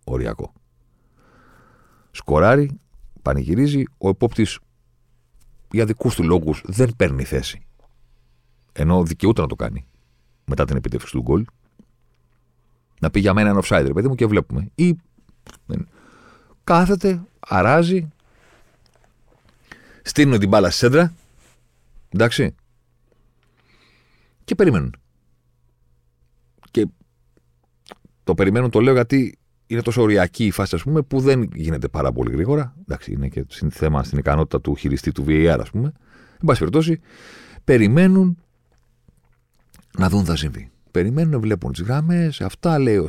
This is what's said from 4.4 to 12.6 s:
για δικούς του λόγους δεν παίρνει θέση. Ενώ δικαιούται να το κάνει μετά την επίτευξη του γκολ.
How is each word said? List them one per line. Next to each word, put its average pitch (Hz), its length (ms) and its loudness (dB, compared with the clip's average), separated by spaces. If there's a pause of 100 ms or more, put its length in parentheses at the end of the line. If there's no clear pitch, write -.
για 110 140 0
δικούς 113 300 -2
του 87 80 -2
λόγους 80 420 0
δεν 117 300 0
παίρνει 67 280 -2
θέση. - 380 -6 (1120)
Ενώ 87 320 2
δικαιούται 92 380 0
να 73 60 -2
το - 80 -8
κάνει 57 300 -10 (600)
μετά 67 200 -2
την 67 100 -4
επίτευξη 60 360 -6
του 67 100 -4
γκολ. 80 240 0 (1500)